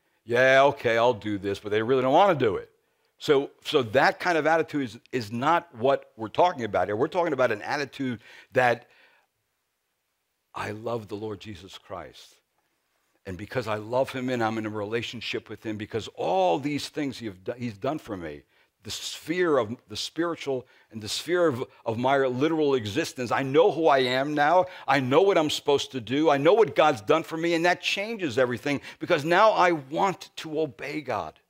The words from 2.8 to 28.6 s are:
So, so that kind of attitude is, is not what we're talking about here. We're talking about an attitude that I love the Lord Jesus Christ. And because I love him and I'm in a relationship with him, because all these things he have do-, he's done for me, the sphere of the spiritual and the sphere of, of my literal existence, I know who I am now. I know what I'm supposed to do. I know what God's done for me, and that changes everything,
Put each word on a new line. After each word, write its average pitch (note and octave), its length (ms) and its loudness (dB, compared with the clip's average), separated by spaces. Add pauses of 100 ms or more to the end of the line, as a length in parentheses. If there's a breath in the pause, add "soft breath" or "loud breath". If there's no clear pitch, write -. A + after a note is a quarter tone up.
So, C#3+ 320 2 (140)
so C#3+ 180 2
that C3+ 360 2
kind F3 180 0
of D3 100 0
attitude D#3 360 0
is, A#2 160 -8 (140)
is A2+ 200 -6
not D3+ 420 0
what A2+ 420 0
we're A2 120 -8
talking D#3+ 360 2
about F#2+ 240 0
here. G#2+ 80 -2
We're C3+ 120 0
talking E3+ 260 0
about B2 180 2
an G#2 100 -4
attitude B2+ 580 -6 (320 loud breath)
that A#2+ 360 2 (1700 soft breath)
I G#2 160 -8
love A2 380 -8
the G#2+ 80 -8
Lord G#2 240 -10
Jesus F#2+ 380 -16
Christ. - 580 -16 (880)
And F#2+ 100 -10
because G#2 300 -6
I G#2+ 100 -2
love A#2+ 360 -4
him B2+ 180 -6
and A#2+ 120 -2
I'm A2 140 0
in A2 100 -6
a G#2+ 40 -6
relationship G#2+ 800 -8
with - 160 -16
him, A2 120 -6
because G#2 380 -8
all F3 440 0
these C#3+ 300 -6
things C#3 300 -8
he A#2 80 -12
have F#2+ 180 -12
do-, A#2 80 -6
he's A#2+ 240 -8
done C3+ 220 -4
for A2 180 -10
me, D2+ 260 -12 (400)
the G#2+ 80 -16
sphere E3+ 640 -2
of A#2 180 0 (140)
the G#2 80 -14
spiritual C#3+ 720 -6 (240 soft breath)
and A2 100 -14
the G#2 80 -10
sphere E3+ 380 0
of, B2+ 180 0 (220 soft breath)
of A2+ 100 -2
my C3 220 2
literal C#3 560 2
existence, B2 580 -4
I B2 100 2
know D3+ 300 4
who D#3+ 140 -2
I C#3 140 6
am C3 340 0
now. D#3+ 320 4 (200 loud breath)
I C#3 140 2
know C3+ 220 0
what G3 160 4
I'm D#3 100 2
supposed - 440 0
to C3+ 80 -8
do. C3+ 280 0
I C#3+ 80 6
know D3 160 4
what G#3 220 4
God's D3+ 260 4
done D#3 220 2
for E3 160 -10
me, E3+ 160 0
and E3 100 2
that F3+ 160 2
changes G3 560 -4
everything, B2+ 460 0 (160 loud breath)